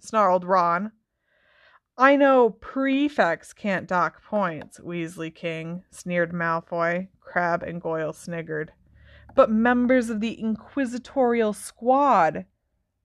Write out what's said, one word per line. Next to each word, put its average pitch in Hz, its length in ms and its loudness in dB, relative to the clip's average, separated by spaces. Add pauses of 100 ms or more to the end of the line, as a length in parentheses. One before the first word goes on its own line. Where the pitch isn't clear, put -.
snarled 185 440 0
Ron. 180 480 0 (1040)
"I 277 200 6
know 269 340 6
prefects 269 1000 -2
can't 185 340 -6
dock 175 360 -2
points, 180 580 -6
Weasley 165 520 -10
King," 165 580 -10
sneered 175 420 -4
Malfoy. 170 760 -4 (120)
Crabbe 170 420 -2
and 170 180 -10
Goyle 160 320 -6
sniggered. 160 600 -10 (600)
"But 262 160 6
members 240 600 2
of 214 100 -4
the 226 200 -6
Inquisitorial 240 1120 -2
Squad." 208 960 0 (580)